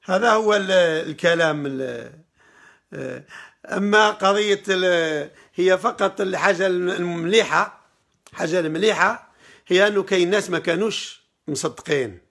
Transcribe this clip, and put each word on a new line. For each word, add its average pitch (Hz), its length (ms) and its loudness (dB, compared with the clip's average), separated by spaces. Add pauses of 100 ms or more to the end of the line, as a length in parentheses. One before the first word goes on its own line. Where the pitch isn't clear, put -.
هذا 208 260 2
هو 214 220 2
ال-، 196 180 0 (380)
الكلام 160 580 0
ال-، 127 440 -8 (1500)
أما 208 460 2
قضية 202 560 0
ال-، 170 640 0 (240)
هي 185 220 4
فقط 196 440 -2
الحاجة 185 460 0
الم-، 180 220 0
المليحة، 175 920 0 (520)
حاجة 180 260 -2
المليحة 175 720 0 (360)
هي 185 200 4
أنه 202 160 0
كاين 180 260 2
ناس 196 200 0
ما 170 100 -2
كانوش 180 600 -4 (260)
مصدقين. 139 840 -4